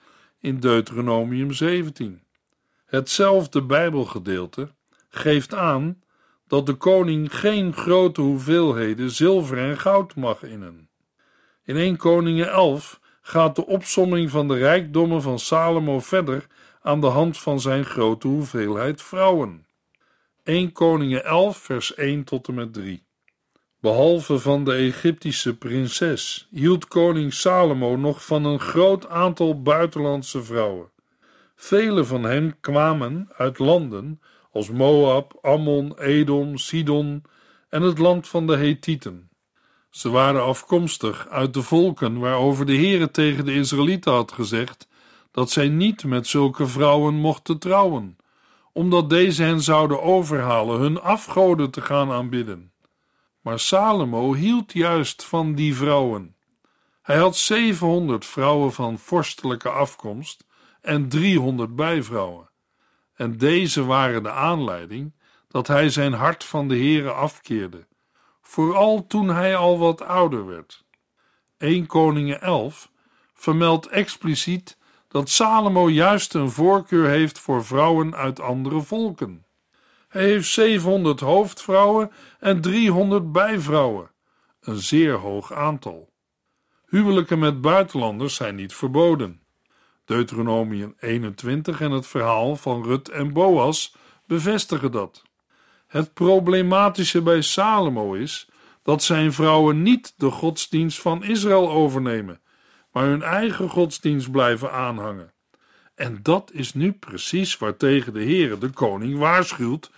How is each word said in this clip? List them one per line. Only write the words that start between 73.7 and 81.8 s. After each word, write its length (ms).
expliciet 920
dat 220
Salomo 600
juist 440
een 160
voorkeur 580
heeft 320
voor 260
vrouwen 500
uit 240
andere 420
volken. 640
Hij 160
heeft 260
zevenhonderd 680
hoofdvrouwen 920